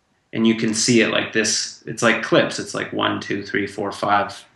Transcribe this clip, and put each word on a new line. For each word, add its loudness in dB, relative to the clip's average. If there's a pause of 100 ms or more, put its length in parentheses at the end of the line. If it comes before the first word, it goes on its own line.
(340)
and 2
you 6
can -2
see 4
it 2
like -2
this. -2
It's -6
like 2
clips. 2
It's -8
like -4
one, -2
two, -6
three, -2
four, -6
five -2 (140)